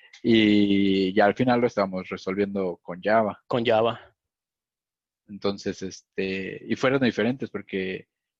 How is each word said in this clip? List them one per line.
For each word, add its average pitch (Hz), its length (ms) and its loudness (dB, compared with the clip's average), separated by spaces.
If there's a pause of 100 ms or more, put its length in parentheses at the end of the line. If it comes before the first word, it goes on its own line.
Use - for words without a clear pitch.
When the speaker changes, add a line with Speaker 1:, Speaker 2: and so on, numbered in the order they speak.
(220)
Speaker 1:
Y 101 920 4
ya 104 100 4
al 101 100 4
final 123 260 0
lo 120 60 2
estábamos 95 420 -2
resolviendo 98 720 -4
con 90 200 -12
Java. 104 460 0
Speaker 2:
Con 120 160 -2
Java. 117 360 2 (1300)
Speaker 1:
Entonces, 98 540 -6
este, 95 880 -8
y 113 80 -2
fueron 131 240 0
diferentes 120 500 0
porque, 95 580 -8 (320)